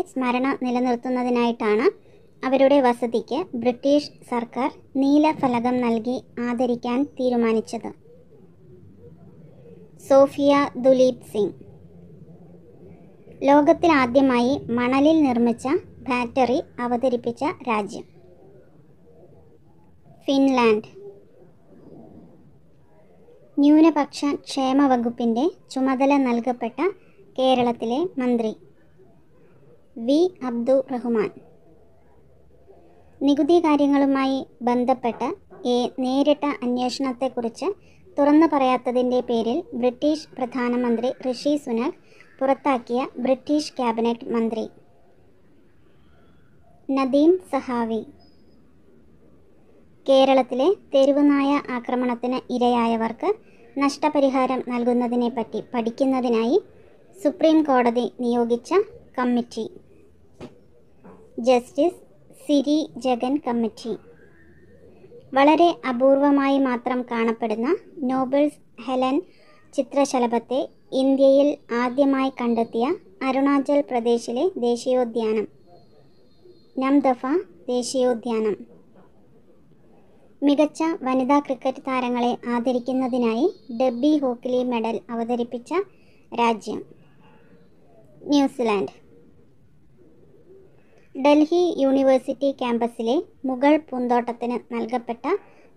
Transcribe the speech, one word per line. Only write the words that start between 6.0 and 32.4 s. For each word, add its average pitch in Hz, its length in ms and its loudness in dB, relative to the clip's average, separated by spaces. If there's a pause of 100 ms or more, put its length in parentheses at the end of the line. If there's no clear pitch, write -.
ആദരിക്കാൻ 240 640 -2
തീരുമാനിച്ചത്? 233 880 -2 (2250)
സോഫിയ 277 720 4
ദുലീപ് 254 560 2
സിംഗ്. 202 220 -2 (1900)
ലോകത്തിലാദ്യമായി 269 1120 4 (180)
മണലിൽ 277 520 2
നിർമ്മിച്ച 240 440 0 (340)
ബാറ്ററി 247 640 -2 (160)
അവതരിപ്പിച്ച 240 680 -4 (180)
രാജ്യം? 214 420 -6 (2250)
ഫിൻലാൻഡ്. 254 600 2 (2750)
ന്യൂനപക്ഷ 302 680 4 (100)
ക്ഷേമ 269 520 0
വകുപ്പിൻ്റെ 240 640 0 (200)
ചുമതല 269 460 0
നൽകപ്പെട്ട 240 640 -2 (600)
കേരളത്തിലെ 247 640 0 (180)
മന്ത്രി? 240 340 0 (1400)
വി 269 240 2 (220)
അബ്ദുറഹ്മാൻ. 240 880 -2 (1900)